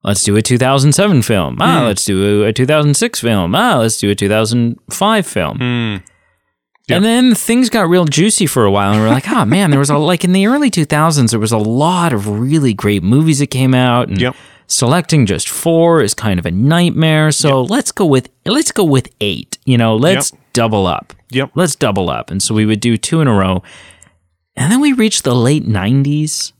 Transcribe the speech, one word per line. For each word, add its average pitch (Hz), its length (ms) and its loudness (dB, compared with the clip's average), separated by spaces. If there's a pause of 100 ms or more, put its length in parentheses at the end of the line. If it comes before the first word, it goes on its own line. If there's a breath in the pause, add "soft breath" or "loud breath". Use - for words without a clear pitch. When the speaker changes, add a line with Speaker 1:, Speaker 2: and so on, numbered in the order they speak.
Speaker 1:
let's 98 200 -2
do 101 120 0
a 110 60 2
two 123 140 0
thousand 135 380 2
seven 185 260 2
film. 82 400 -2
Ah, 165 200 2
Speaker 2:
Hmm. 123 60 0
Speaker 1:
let's 104 200 -4
do 104 380 0
a, 107 40 2
a 110 60 0
two 127 100 0
thousand 147 300 2
six - 260 -4
film. 107 340 0
Ah, 214 220 0
let's 113 220 0
do 101 120 -2
a 98 40 0
two 98 140 -2
thousand 113 500 0 (100)
five 208 380 0
film." 87 320 -6
Speaker 2:
Hmm. 120 380 -4 (920)
Yep. - 80 0
Speaker 1:
And 196 80 2
then 240 300 2
things 240 340 0
got 196 220 0
real 180 160 4
juicy 170 400 0
for 123 180 0
a 101 60 4
while, 101 220 2
and 107 100 2
we're 110 80 2
like, 135 180 0
"Oh, 220 160 0
man, 165 260 2
there 139 80 2
was 139 120 0
a, 147 80 0
like, 160 260 0
in 180 80 0
the 196 140 2
early 269 240 0
two 156 160 -2
thousands, 151 460 2
there 110 80 -2
was 110 120 -2
a 110 60 0
lot 147 560 0
of 101 120 -4
really 127 460 0
great 101 300 -2
movies 139 380 2
that 143 80 0
came 131 260 0
out, 123 340 0
and 95 120 -4
Speaker 2:
Yep. 127 140 -2 (320 loud breath)
Speaker 1:
selecting 151 600 0
just 95 220 -4
four 165 540 2
is 101 120 0
kind 98 260 -2
of 82 60 -12
a 85 40 -4
nightmare. 156 800 2
So 135 320 0
Speaker 2:
Yep. 147 80 -4
Speaker 1:
let's - 220 -2
go 202 140 -2
with, 131 220 2 (180)
let's 262 260 -2
go 214 120 -2
with 139 240 0 (120)
eight. 95 440 -8
You 123 140 2
know, 113 180 2
let's 160 360 0
Speaker 2:
Yep. - 80 -20 (140)
Speaker 1:
double 110 320 0
up. - 260 -6 (180)
Speaker 2:
Yep. 131 240 -4
Speaker 1:
Let's 160 220 -2
double 98 340 -2
up." 58 200 -8
And 95 120 -4
so 110 120 -4
we 107 120 2
would 107 140 0
do 117 180 0
two 160 220 -2
in 143 80 2
a 113 60 2
row. 95 280 0 (960 loud breath)
And 139 140 -2
then 254 100 2
we 294 120 2
reached 220 320 0
the 123 100 0
late 127 320 0
nineties 139 920 -2